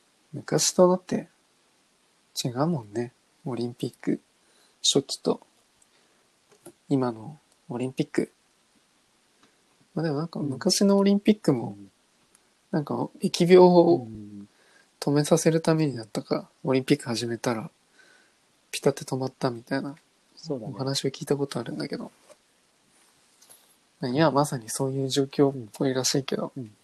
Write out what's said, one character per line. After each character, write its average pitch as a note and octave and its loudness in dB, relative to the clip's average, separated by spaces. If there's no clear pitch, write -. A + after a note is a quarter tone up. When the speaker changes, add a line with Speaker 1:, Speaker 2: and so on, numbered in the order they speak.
Speaker 1:
昔 - -2
と F3+ 6
だ F3+ 4
っ F#3 -4
て - -6
違 D3 -4
う B2 -2
も D3 -4
ん G#2 -18
ね。 A#2+ -6
オ B2 -6
リ A#2 -4
ン A#2+ -10
ピ - -6
ッ - -12
ク - -4
初 - 2
期 - -10
と - -4
今 C3 0
の A2+ -14
オ A#2+ -10
リ B2 -4
ン C3 -10
ピ E3 -2
ッ - -8
ク。 - -2
ま D#3 -4
あ、 - -2
で D#3+ -2
も C#3 -4
な D#3 -4
ん E3+ -8
か - -12
昔 D3+ 0
の G3 4
オ G3 2
リ G3+ 4
ン G3+ 2
ピ G#3+ 4
ッ G#3+ -4
ク - 2
も、 G#2+ -4
Speaker 2:
う G2+ -20
ん。 G2 -20
Speaker 1:
な D#3+ -2
ん D3 -6
か B2 -6
疫 F3+ 0
病 F3+ 10
を F3 8
Speaker 2:
う - -
ん。 G#2 -16
Speaker 1:
止 - -4
め D3 2
さ E3 4
せ D#3+ 2
る D#3+ 2
た E3 2
め D#3 2
に B2 -4
だ A2 -10
っ - -12
た - -8
か、 - -6
オ C3 -2
リ C3 2
ン B2+ -2
ピ D3 2
ッ C#3+ 4
ク - -18
始 A#2 -4
め A#2 -6
た A#2+ -4
ら A2 -8
ピ - -10
タ C#3+ 2
っ C3+ 0
て - -14
止 C#3 -6
ま C3 -4
っ B2+ -10
た C3+ -4
み A#2 -10
た - -4
い - -4
な C#3+ -10
Speaker 2:
そ D#3+ -10
う B2+ -8
だ B2 -12
ね。 C3 -10
Speaker 1:
お - -12
話 C3+ -4
を C#3 -2
聞 - -10
い - -10
た C#3+ 0
こ C#3 -4
と - -10
あ A#2 -6
る - -10
ん - -10
だ D3 -8
け - -8
ど。 - -16
今 C#3+ 2
ま C#3 2
さ C#3 -8
に A2+ -14
そ C3+ -4
う C3+ -4
い C3+ -2
う C3+ -4
状 C3+ 0
況 C#3 2
っ B2+ -8
ぽ C#3+ -4
い C3 -2
ら B2+ -2
し - 0
い - -2
け - -6
ど。 D#3 -8
Speaker 2:
う C#3 -8
ん。 - -8
う A#2 -12
ん。 G#2+ -20